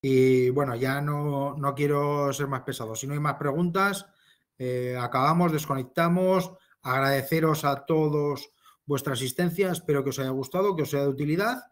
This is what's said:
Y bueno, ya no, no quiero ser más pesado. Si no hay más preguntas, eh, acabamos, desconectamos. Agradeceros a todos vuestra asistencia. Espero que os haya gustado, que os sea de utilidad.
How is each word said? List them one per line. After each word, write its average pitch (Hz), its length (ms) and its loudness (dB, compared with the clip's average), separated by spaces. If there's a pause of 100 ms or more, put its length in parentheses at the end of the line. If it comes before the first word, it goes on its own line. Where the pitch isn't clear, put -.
Y 131 440 6
bueno, 131 260 0
ya 131 240 -2
no, 143 560 -2
no 143 180 -2
quiero 143 600 0
ser 139 140 -4
más 131 160 -4
pesado. 113 300 -8
Si 135 140 -8
no 143 60 -6
hay 147 80 -2
más 147 140 0
preguntas, 175 720 0 (520)
eh, 127 420 -4
acabamos, 151 540 2
desconectamos. 170 1000 0 (300)
Agradeceros 139 800 0
a 139 220 -2
todos 147 640 0 (340)
vuestra 139 280 -2
asistencia. 170 580 0
Espero 143 320 0
que 139 60 -2
os 127 100 -6
haya 131 120 -2
gustado, 180 440 -2
que 156 60 -2
os 143 80 -2
sea 139 140 0
de 143 40 2
utilidad. 160 640 -2